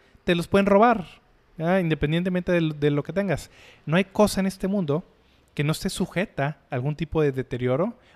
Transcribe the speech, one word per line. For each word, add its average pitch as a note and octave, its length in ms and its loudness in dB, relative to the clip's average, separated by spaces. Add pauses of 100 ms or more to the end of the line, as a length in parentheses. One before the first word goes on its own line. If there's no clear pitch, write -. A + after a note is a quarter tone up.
(240)
te F3+ 100 0
los E3+ 140 -2
pueden G3 180 2
robar, G3+ 400 4 (520)
¿ya? F3 200 0
Independientemente F3 720 0
de F3 100 2
lo, D#3 140 0
de D3 160 0
lo C#3+ 120 0
que D#3+ 100 -12
tengas. F#3+ 380 -2 (360)
No D3+ 100 2
hay G3 80 4
cosa G3+ 360 0
en F#3+ 60 0
este F#3+ 200 -6
mundo F3+ 380 -2 (500)
que D3 100 -2
no D3+ 80 0
esté F#3+ 180 -4
sujeta E3 680 -4 (120)
a - 40 -6
algún C#3 220 -4
tipo D#3+ 260 -4
de C#3+ 100 2
deterioro, C3 640 -2 (220)